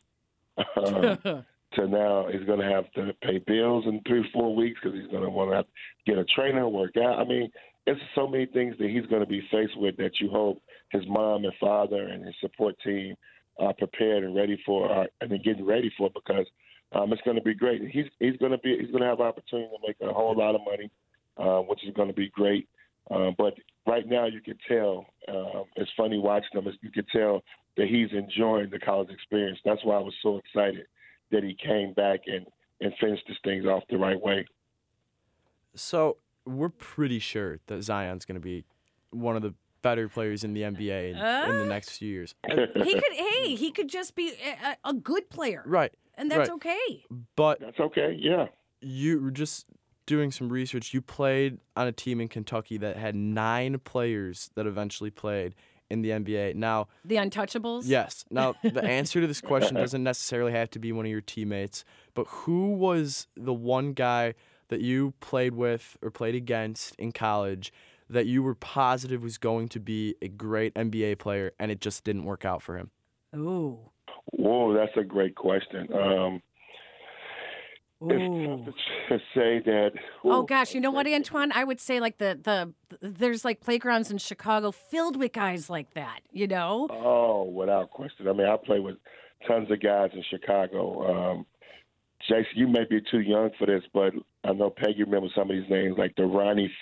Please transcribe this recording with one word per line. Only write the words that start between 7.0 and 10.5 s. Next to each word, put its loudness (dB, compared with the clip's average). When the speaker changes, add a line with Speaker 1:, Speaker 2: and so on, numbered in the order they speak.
Speaker 1:
I 2
mean, 0
it's 2
so 2
many 2
things 0
that 2
he's 0
gonna 4
be -2
faced 2
with 0
that -2
you 0
hope 2